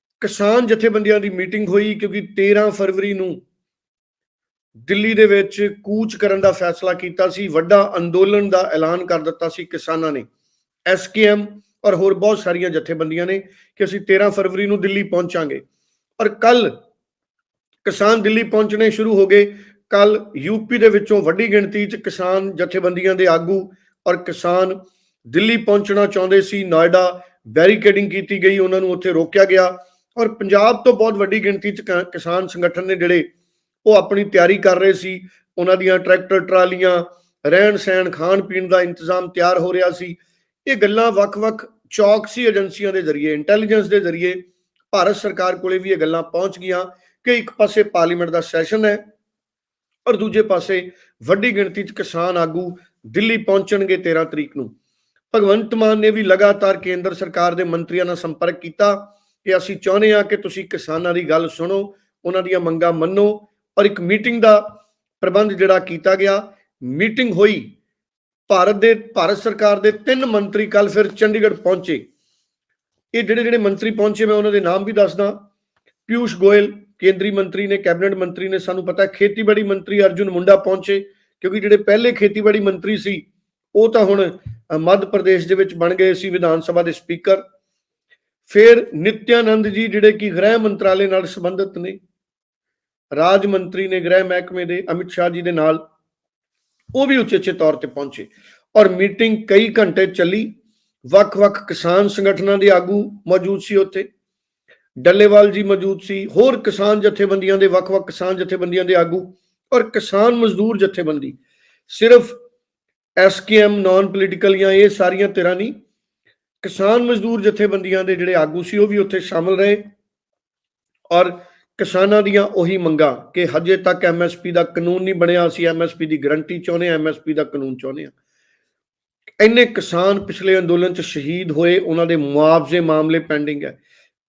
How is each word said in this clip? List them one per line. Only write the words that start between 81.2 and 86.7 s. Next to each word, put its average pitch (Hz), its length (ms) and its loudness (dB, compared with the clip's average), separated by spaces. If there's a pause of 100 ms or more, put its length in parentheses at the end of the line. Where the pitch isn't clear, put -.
ਕਿਉਂਕਿ 190 180 -4
ਜਿਹੜੇ 208 180 4
ਪਹਿਲੇ 214 340 2
ਖੇਤੀਬਾੜੀ 208 480 0
ਮੰਤਰੀ 196 380 -2
ਸੀ, 196 280 -8 (500)
ਉਹ 220 180 4
ਤਾਂ 220 120 4
ਹੁਣ, 190 320 0 (380)
ਅ, - 20 -2
ਮੱਧ 185 280 2
ਪ੍ਰਦੇਸ਼ 190 420 0
ਦੇ 190 80 2
ਵਿੱਚ 190 200 0
ਬਣ 170 180 0
ਗਏ 185 200 2
ਸੀ 185 160 -6
ਵਿਧਾਨ 170 320 0
ਸਭਾ 170 220 0